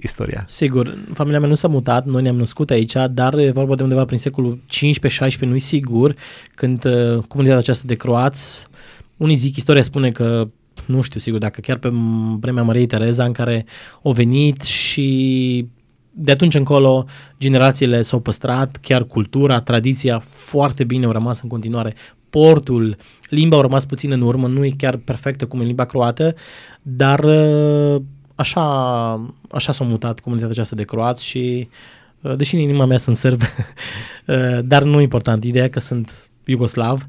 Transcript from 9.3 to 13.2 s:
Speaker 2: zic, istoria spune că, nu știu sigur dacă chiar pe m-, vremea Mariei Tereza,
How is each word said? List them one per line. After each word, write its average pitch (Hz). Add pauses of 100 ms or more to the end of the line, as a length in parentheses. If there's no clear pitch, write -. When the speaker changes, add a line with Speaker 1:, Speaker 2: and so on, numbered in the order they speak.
Speaker 2:
zic, 135
istoria 143
spune 131
că, 117 (380)
nu 131
știu 117
sigur 113
dacă 107
chiar 127
pe 135
m-, 113
vremea 120
Mariei 117
Tereza, 120